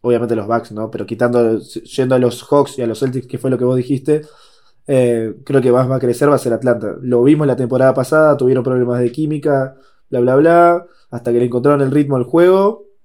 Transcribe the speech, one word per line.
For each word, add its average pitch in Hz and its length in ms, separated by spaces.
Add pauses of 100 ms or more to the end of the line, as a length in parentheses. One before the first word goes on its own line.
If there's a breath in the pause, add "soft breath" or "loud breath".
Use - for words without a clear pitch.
obviamente 120 320
los 104 140
Bucks, 117 240
¿no? 110 180
Pero - 160
quitando, 117 540
yendo - 560
a 127 40
los 120 240
Hawks 143 360
y - 20
a 117 60
los 113 120
Celtics, 131 280
que 127 100
fue 131 120
lo 127 80
que 123 80
vos 127 100
dijiste, 135 460 (680 loud breath)
eh, 120 560
creo 135 180
que 123 120
más 127 180
va 131 60
a - 20
crecer 127 300
va 143 60
a - 20
ser 117 160
Atlanta. 110 480
Lo 123 220
vimos 151 220
la 127 120
temporada 131 360
pasada, 151 440
tuvieron 127 260
problemas 123 380
de 120 100
química, 147 640 (340 soft breath)
bla, 123 120
bla, 127 160
bla, 170 480 (260 soft breath)
hasta 120 220
que 120 60
le 123 60
encontraron 127 360
el 131 100
ritmo 143 240
al 123 80
juego 190 640 (200)